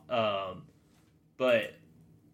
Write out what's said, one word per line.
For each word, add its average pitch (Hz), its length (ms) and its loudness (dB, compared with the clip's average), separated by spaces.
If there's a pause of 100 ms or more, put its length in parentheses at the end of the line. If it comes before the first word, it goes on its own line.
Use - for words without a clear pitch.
Um, 98 540 -2 (720)
but 120 380 2 (600)